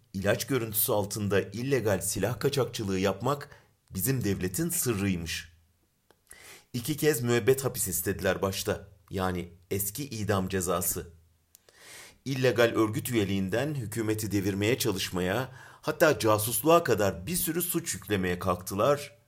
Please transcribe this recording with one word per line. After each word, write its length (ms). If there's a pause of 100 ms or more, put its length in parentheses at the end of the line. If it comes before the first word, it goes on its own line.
(120)
ilaç 340
görüntüsü 460
altında 480
illegal 600
silah 400
kaçakçılığı 580
yapmak 600 (320)
bizim 340
devletin 440
sırrıymış. 840 (1200)
İki 240
kez 240
müebbet 440
hapis 240
istediler 540
başta. 460 (220)
Yani 440 (160)
eski 340
idam 440
cezası. 640 (1120)
İllegal 500
örgüt 360
üyeliğinden 640
hükümeti 580
devirmeye 460
çalışmaya, 760 (300)
hatta 360
casusluğa 680
kadar 420
bir 100
sürü 260
suç 320
yüklemeye 440
kalktılar, 880